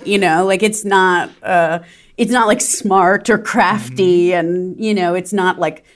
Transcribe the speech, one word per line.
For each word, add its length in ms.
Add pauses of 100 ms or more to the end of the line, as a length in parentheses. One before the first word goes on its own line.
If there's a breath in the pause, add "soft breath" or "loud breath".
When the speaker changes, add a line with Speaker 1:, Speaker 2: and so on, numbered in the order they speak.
Speaker 1:
you 120
know? 260
Like, 200
it's 200
not, 460 (140)
uh, 360 (380 loud breath)
it's 140
not, 160
like, 140
smart 680
or 80
crafty, 920
Speaker 2:
Mm-hmm. 100
Speaker 1:
and, 440
you 120
know, 180
it's 200
not, 260
like, 240 (120)